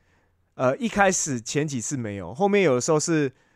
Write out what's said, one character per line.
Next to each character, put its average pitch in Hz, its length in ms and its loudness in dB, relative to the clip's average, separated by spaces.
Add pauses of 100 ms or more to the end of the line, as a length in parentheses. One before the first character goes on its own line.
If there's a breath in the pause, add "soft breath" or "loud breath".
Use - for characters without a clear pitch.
(560)
呃， 135 200 0
一 226 140 -4
开 196 200 2
始 151 300 -2
前 143 260 -4
几 139 140 -6
次 127 160 -6
没 107 220 -6
有， 90 160 -10
后 190 160 0
面 202 140 4
有 143 120 4
的 123 60 2
时 165 100 0
候 151 80 4
是 151 320 0 (240)